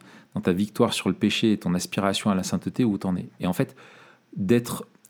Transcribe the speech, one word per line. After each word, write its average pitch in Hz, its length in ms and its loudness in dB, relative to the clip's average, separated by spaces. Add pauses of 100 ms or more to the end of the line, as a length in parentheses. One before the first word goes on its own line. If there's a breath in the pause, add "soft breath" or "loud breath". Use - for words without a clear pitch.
(340 soft breath)
dans - 60 -4
ta 95 120 2
victoire 104 400 2
sur - 160 -2
le 90 60 2
péché 107 380 2
et 101 60 2
ton 90 160 0
aspiration 98 560 0
à 98 40 2
la 92 80 0
sainteté, 95 420 -2
où 101 140 2
t'en 92 180 -2
es ? - 100 -6 (140)
Et - 60 -2
en 90 60 0
fait, - 240 -2 (600 soft breath)
d'être, 120 500 0 (240)